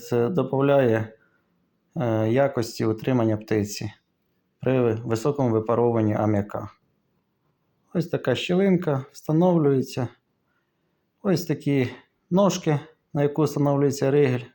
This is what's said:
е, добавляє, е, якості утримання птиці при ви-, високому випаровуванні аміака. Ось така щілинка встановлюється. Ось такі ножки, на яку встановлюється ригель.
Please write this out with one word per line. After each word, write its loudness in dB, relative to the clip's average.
е, 2
добавляє, 0
е, 0
якості -2
утримання 0
птиці -4
при 0
ви-, 0
високому -2
випаровуванні 2
аміака. -2
Ось -2
така -2
щілинка 0
встановлюється. 0
Ось 0
такі 0
ножки, 0
на 0
яку 0
встановлюється 0
ригель. 2